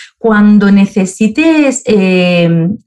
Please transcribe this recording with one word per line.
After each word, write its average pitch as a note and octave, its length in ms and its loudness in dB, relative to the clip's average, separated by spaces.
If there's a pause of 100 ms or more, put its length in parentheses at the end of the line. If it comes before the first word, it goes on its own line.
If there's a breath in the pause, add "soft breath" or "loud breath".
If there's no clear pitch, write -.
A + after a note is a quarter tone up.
(180 loud breath)
cuando G#3 520 2
necesites, A3 1160 0
eh, F3+ 840 0 (180)